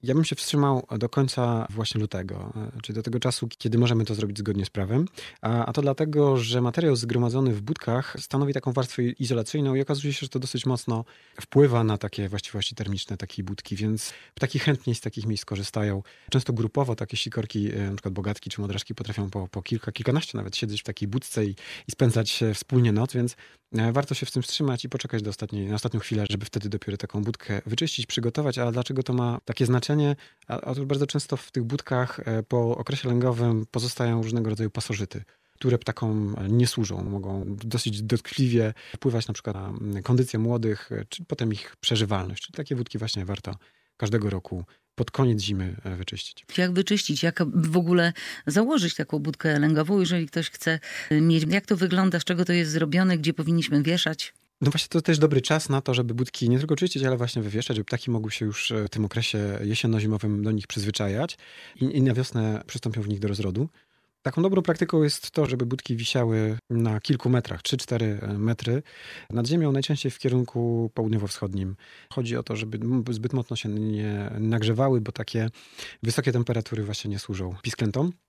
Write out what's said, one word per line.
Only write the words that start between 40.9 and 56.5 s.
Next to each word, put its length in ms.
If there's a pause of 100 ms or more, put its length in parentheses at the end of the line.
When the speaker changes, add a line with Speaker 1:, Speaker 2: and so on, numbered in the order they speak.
Speaker 1:
e, 160
czy 160
potem 280
ich 280
przeżywalność. 600
Czyli 140
takie 200
budki 220
właśnie 260
warto 300 (420)
każdego 340
roku 340 (300)
pod 160
koniec 300
zimy, 440
e, 120
wyczyścić. 500 (100)
Speaker 2:
Jak 160
wyczyścić? 500
Jak 200 (120)
w 220
ogóle 360 (340)
założyć 480
taką 240
budkę 400
lęgową, 420
jeżeli 260
ktoś 240
chce, 300 (300)
e, 100
mieć? 280
Jak 180
to 100
wygląda? 440
Z 40
czego 200
to 80
jest 180
zrobione? 480
Gdzie 160
powinniśmy 480
wieszać? 520 (260)
Speaker 1:
No 100
właśnie, 180
to 140
też 160
dobry 220
czas 280
na 120
to, 140
żeby 200
budki 360